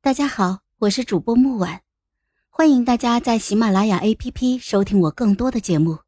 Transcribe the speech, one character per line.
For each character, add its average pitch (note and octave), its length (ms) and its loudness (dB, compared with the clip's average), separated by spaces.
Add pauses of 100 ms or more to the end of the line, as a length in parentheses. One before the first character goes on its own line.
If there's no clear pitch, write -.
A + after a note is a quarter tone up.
大 C#4 80 0
家 C#4+ 160 -2
好， F#3+ 360 -4 (160)
我 G#3 100 2
是 A#3+ 160 -2
主 F#3+ 120 -2
播 A3+ 160 -2
木 B3+ 260 2
婉， F3 220 -4 (680)
欢 D#4+ 200 2
迎 B3+ 140 4
大 A#3+ 140 0
家 A#3 240 0
在 A3+ 180 0
喜 - 160 -4
马 A3 140 2
拉 G3 160 2
雅 G#3 140 2
A A3 140 0
P B3 180 -6
P B3+ 260 -2
收 G3+ 260 -2
听 G3+ 160 2
我 D#3+ 120 2
更 G#3+ 220 0
多 A#3+ 160 -2
的 A#3+ 120 -4
节 E3 180 0
目。 D#3+ 280 0